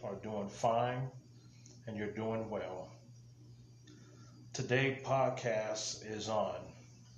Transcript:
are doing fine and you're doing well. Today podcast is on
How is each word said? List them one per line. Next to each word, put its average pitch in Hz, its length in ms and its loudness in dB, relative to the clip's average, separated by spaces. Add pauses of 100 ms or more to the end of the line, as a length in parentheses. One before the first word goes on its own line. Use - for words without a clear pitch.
are 104 100 -4
doing 101 340 -2
fine 123 640 4 (800)
and 104 100 -4
you're 104 140 0
doing 110 400 0
well. 92 400 -4 (1600)
Today 135 500 4
podcast 117 1040 2
is 107 220 -2
on 107 300 2 (580)